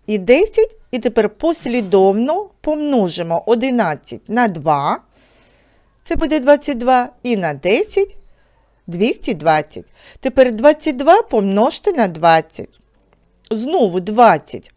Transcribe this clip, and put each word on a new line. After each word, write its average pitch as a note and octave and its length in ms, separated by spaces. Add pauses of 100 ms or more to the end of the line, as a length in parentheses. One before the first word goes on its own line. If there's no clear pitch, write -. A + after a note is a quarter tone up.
і G#3+ 100
десять, D#4 640 (100)
і - 80
тепер G#3+ 300
послідовно A#3+ 1200 (120)
помножимо G3 840
одинадцять A3+ 840
на A#3+ 180
два, D#3 540 (1000)
це E4 120
буде D#4 240
двадцять C#4+ 380
два, B3 320 (140)
і A#3+ 140
на E3 160
десять — D#4 640 (720)
двісті G3+ 460
двадцять. D#3 520 (340)
Тепер C4 320
двадцять D4 460
два E4 240
помножте A3+ 720
на A#3 140
двадцять. D#3+ 720 (720)
Знову A3+ 480
двадцять G#3 760